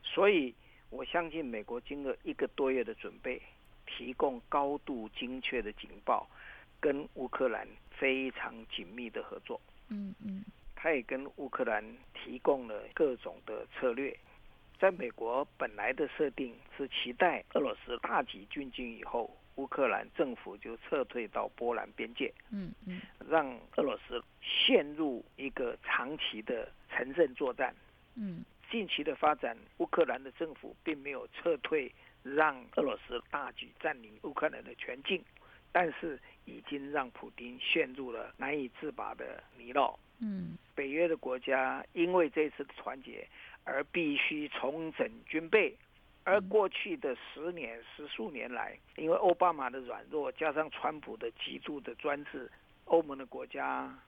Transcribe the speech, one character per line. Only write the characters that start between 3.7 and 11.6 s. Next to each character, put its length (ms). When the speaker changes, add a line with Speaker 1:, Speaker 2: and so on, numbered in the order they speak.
Speaker 1:
提 260
供 340
高 380
度 320
精 240
确 180
的 140
情 160
报， 240
跟 360
乌 120
克 220
兰 180
非 400
常 240
紧 220
密 200
的 140
合 160
作。 200
Speaker 2:
嗯， 240
嗯。 220
Speaker 1:
他 160
也 100
跟 260
乌 120
克 160